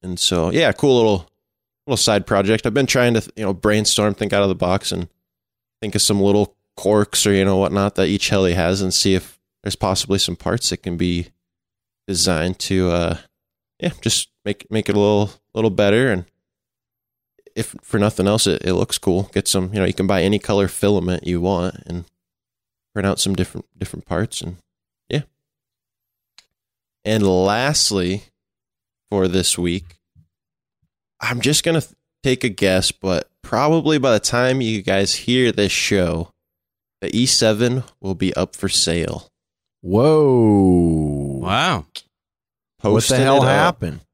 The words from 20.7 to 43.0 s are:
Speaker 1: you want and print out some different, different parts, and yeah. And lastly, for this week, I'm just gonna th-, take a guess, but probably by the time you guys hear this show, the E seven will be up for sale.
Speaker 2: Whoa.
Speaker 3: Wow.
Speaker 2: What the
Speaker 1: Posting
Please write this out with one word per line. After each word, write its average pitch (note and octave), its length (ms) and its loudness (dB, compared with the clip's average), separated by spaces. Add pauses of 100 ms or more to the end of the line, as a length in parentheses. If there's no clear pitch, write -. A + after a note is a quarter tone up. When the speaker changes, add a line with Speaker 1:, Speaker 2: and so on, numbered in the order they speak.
Speaker 1:
you F2 140 -2
want F2+ 460 -2
and F2 180 -8 (920)
print G2 120 -2
out G2 120 0
some G2 160 -2
different, - 320 -6 (100)
different - 300 -12
parts, - 340 -4
and E2+ 160 -12 (520)
yeah. C#3+ 140 -4 (1800)
And G#2+ 220 0
lastly, F#2+ 1000 0 (880)
for F#2+ 160 0
this F#2 320 -2
week, F2 380 -6 (1200)
I'm B2 200 -6
just C3+ 240 0
gonna E3 160 0
th-, - 140 -10 (280)
take C3 220 0
a B2+ 40 0
guess, F#2+ 440 0
but F#2 360 -4 (140)
probably D3+ 560 0
by C3 140 2
the G#2+ 80 4
time B2+ 400 0
you A2 220 -2
guys G2 320 0
hear B2 360 0
this G2+ 220 0
show, F2 600 -2 (680)
the - 160 -8
E A#2+ 100 2
seven A#2+ 560 0 (180)
will F#2+ 140 -6
be F#2 220 -2
up - 180 -4
for - 140 -6
sale. - 600 -2 (520)
Speaker 2:
Whoa. F#2 1600 4
Speaker 3:
Wow. A#2+ 380 0
Speaker 2:
What - 180 -14 (840)
the G#2+ 80 0
Speaker 1:
Posting A2+ 300 2